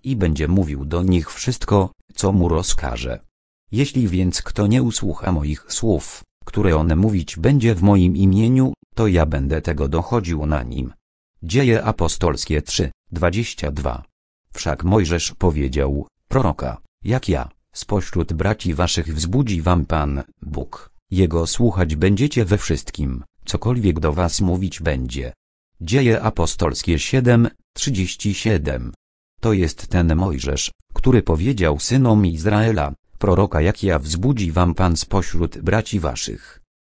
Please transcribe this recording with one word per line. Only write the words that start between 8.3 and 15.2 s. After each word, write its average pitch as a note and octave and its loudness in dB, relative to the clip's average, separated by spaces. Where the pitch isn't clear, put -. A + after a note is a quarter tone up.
to A2 2
ja E2+ 4
będę C#2+ -2
tego D2 -2
dochodził E2 -2
na D2 -2
nim". B1 -8
Dzieje A#2 2
Apostolskie D#2+ 0
trzy, - -4
dwadzieścia F2 -2
dwa. C2+ -6
Wszak - -6
Mojżesz F2 0